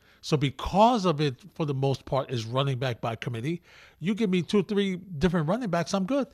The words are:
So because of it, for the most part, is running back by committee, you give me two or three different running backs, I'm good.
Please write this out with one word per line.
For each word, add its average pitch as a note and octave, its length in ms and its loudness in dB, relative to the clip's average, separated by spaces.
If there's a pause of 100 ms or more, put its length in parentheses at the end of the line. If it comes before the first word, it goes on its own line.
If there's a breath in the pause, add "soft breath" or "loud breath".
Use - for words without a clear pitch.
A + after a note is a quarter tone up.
(200 soft breath)
So - 160 0
because F#3+ 680 2
of D#3 120 2
it, C#3+ 180 0 (180)
for E3+ 100 -2
the C#3+ 100 -2
most C3+ 300 0
part, C#3 260 -2
is A#2+ 140 -4
running C3 340 0
back B2 220 -4
by A2+ 160 -4
committee, B2+ 460 -6 (380 loud breath)
you F#3 140 0
give G#3+ 140 0
me F3+ 140 2
two - 180 2
or - 40 2
three G3 320 0
different E3+ 520 0
running A3 220 0
backs, E3+ 240 -2
I'm G3 100 0
good. C4 300 0